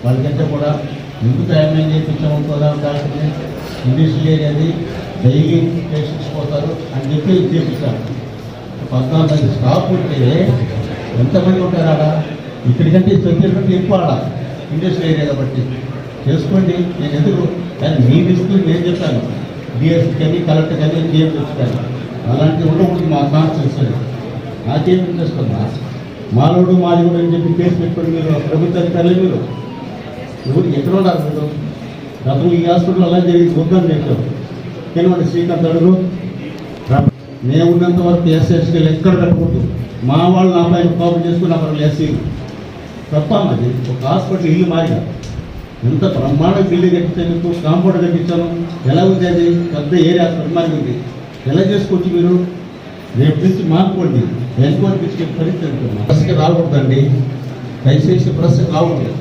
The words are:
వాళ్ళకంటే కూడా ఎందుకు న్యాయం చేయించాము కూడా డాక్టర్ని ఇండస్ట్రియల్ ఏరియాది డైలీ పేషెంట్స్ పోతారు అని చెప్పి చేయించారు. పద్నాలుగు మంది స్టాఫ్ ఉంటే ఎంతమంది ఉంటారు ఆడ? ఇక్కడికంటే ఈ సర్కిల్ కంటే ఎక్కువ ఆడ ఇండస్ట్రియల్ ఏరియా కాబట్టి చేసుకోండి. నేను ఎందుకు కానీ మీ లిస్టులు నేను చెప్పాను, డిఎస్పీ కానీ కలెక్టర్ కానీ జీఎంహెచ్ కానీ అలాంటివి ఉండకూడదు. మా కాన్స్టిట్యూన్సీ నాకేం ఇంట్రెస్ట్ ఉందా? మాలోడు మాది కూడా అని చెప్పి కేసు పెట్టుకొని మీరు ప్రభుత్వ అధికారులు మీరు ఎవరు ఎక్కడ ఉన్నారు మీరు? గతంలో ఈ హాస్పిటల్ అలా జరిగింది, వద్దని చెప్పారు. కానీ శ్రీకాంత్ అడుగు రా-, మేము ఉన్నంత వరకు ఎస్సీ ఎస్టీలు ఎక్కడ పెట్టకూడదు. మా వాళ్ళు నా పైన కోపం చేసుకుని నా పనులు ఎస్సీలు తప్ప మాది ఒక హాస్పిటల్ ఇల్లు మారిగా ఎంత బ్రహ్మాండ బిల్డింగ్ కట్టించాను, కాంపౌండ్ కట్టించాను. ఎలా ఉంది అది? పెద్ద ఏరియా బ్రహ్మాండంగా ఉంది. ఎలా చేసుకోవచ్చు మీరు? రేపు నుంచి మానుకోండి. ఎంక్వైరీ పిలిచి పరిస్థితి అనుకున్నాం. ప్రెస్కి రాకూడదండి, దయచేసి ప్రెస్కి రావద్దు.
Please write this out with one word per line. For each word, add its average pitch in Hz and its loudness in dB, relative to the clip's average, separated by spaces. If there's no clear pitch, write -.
వాళ్ళకంటే 139 0
కూడా 147 -2
ఎందుకు 131 2
న్యాయం 156 2
చేయించాము 151 0
కూడా 147 0
డాక్టర్ని 143 -4
ఇండస్ట్రియల్ 156 2
ఏరియాది 147 0
డైలీ 160 4
పేషెంట్స్ 151 -4
పోతారు 151 -4
అని 139 -4
చెప్పి 170 0
చేయించారు. - -2
పద్నాలుగు 147 2
మంది 139 2
స్టాఫ్ 180 2
ఉంటే - -2
ఎంతమంది 185 2
ఉంటారు 160 0
ఆడ? 151 2
ఇక్కడికంటే 170 4
ఈ - 4
సర్కిల్ 175 2
కంటే 185 2
ఎక్కువ 180 2
ఆడ 151 0
ఇండస్ట్రియల్ 165 0
ఏరియా 147 0
కాబట్టి 131 -2
చేసుకోండి. 175 0
నేను 147 -4
ఎందుకు - 0
కానీ 156 0
మీ 151 6
లిస్టులు 180 2
నేను 160 2
చెప్పాను, 143 -2
డిఎస్పీ 165 2
కానీ 175 0
కలెక్టర్ 156 0
కానీ 160 0
జీఎంహెచ్ 156 0
కానీ - -2
అలాంటివి 156 2
ఉండకూడదు. 170 0
మా 139 0
కాన్స్టిట్యూన్సీ 147 0
నాకేం 180 2
ఇంట్రెస్ట్ 147 -4
ఉందా? 104 -2
మాలోడు 180 4
మాది 170 4
కూడా 170 2
అని 170 2
చెప్పి 170 0
కేసు 180 2
పెట్టుకొని 165 -2
మీరు 156 0
ప్రభుత్వ 170 0
అధికారులు 175 2
మీరు 120 0
ఎవరు 175 2
ఎక్కడ 175 0
ఉన్నారు 175 2
మీరు? 151 -4
గతంలో 139 0
ఈ - 0
హాస్పిటల్ 180 2
అలా 180 4
జరిగింది, 170 4
వద్దని 170 4
చెప్పారు. - 0
కానీ 180 2
శ్రీకాంత్ 165 0
అడుగు 165 4
రా-, - 4
మేము 165 4
ఉన్నంత 175 4
వరకు 170 4
ఎస్సీ - 2
ఎస్టీలు 165 2
ఎక్కడ 190 2
పెట్టకూడదు. 175 2
మా 147 2
వాళ్ళు 185 4
నా 170 4
పైన 170 2
కోపం 170 2
చేసుకుని 170 0
నా 156 0
పనులు 151 -2
ఎస్సీలు - -2
తప్ప 151 0
మాది 120 0
ఒక - -6
హాస్పిటల్ 175 0
ఇల్లు 175 4
మారిగా 156 0
ఎంత 151 0
బ్రహ్మాండ 165 2
బిల్డింగ్ 175 4
కట్టించాను, 170 -2
కాంపౌండ్ 175 2
కట్టించాను. 170 0
ఎలా 190 4
ఉంది 180 2
అది? 170 4
పెద్ద 147 -2
ఏరియా 175 2
బ్రహ్మాండంగా 160 -2
ఉంది. 120 -2
ఎలా 180 4
చేసుకోవచ్చు 185 0
మీరు? 175 4
రేపు 156 2
నుంచి 185 2
మానుకోండి. 175 2
ఎంక్వైరీ 190 2
పిలిచి 165 -4
పరిస్థితి 165 -2
అనుకున్నాం. 117 -4
ప్రెస్కి 156 2
రాకూడదండి, 135 2
దయచేసి 156 4
ప్రెస్కి 147 4
రావద్దు. 170 0